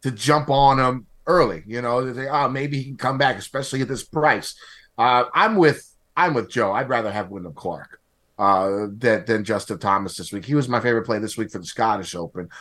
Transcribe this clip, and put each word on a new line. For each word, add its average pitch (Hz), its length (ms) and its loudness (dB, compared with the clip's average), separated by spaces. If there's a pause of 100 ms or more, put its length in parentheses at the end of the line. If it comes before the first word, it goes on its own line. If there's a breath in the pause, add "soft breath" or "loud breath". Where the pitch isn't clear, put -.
to 135 80 -2
jump 139 400 0
on 135 300 6
'em 127 260 0 (180)
early. 123 400 2
You 113 160 -8
know, 123 240 0
they 127 180 -8
say, 135 60 -6
"Oh, 143 200 0
maybe 139 300 -4
he 131 60 -6
can 135 120 -12
come 131 220 -2
back," 123 200 2
especially 135 440 -4
at 131 60 -4
this 131 140 -6
price. 147 540 0 (420 loud breath)
Uh, 123 340 4
I'm 214 220 2
with, 165 340 4 (280)
I'm 170 180 2
with 113 160 -2
Joe. 104 220 0
I'd 123 160 -2
rather 113 240 -2
have 98 180 -6
Wyndham 90 240 -12
Clark, - 460 -10 (360)
uh, 98 540 2
than, 107 360 2
than 110 180 0
Justin 101 340 -4
Thomas 98 380 0
this 87 160 -12
week. 98 120 -8
He 143 120 0
was 131 120 0
my 117 120 0
favorite 113 240 0
play 107 160 -2
this 107 160 -8
week 110 160 -6
for 101 60 -8
the 87 80 -14
Scottish 104 500 -2
Open. 87 320 -10 (120)